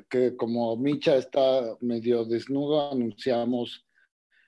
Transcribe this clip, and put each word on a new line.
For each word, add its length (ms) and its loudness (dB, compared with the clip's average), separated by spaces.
que 280 2
como 400 -2
Micha 400 2
está 640 2
medio 420 0
desnudo, 680 -2
anunciamos 960 -2